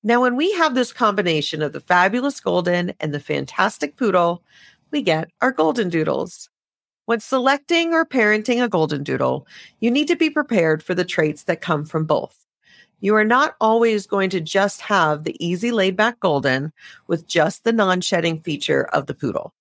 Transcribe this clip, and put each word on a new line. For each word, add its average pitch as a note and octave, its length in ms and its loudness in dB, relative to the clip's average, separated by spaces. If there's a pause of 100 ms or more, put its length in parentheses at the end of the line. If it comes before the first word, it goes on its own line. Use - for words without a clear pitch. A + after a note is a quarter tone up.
Now, A#3 180 4
when B3 140 2
we E4 200 0
have D#4 200 0
this B3 160 0
combination F3 680 0
of D3 100 -2
the D3 80 -12
fabulous G3 600 0
golden F3 580 0
and D3+ 140 -4
the C#3+ 80 -6
fantastic F#3 720 -4
poodle, F3 480 0 (480)
we D4 100 -2
get D#3+ 280 0 (120)
our C4 100 2
golden B3+ 380 0
doodles. D#3+ 600 -4 (560)
When A3+ 140 0
selecting C#4+ 760 0
or D#4+ 120 2
parenting A3 560 0
a A#3+ 60 0
golden D#3 360 0
doodle, C3 440 -2 (320)
you A3+ 100 2
need C#4+ 200 0
to E4+ 60 2
be D#4+ 140 0
prepared F#3 540 0
for F3+ 100 -6
the F3 120 0
traits D#3 380 -2
that E3 180 -4
come D#3 240 -2
from D#3+ 200 -4
both. - 400 -4 (540)
You G3+ 160 2
are G#3+ 100 4
not B3+ 340 2
always A3 460 2
going F#3+ 260 0
to F#3 100 -2
just G3 400 -2
have D#3 420 0
the - 200 -6
easy, F3+ 280 -2
laid-back G#3+ 480 0
golden C#3 540 0 (340)
with E3 200 -4
just E3+ 360 0
the A3+ 100 0
non-shedding F3+ 680 0
feature C#3+ 420 -2 (100)
of C#3 140 0
the - 60 -10
poodle. - 480 -6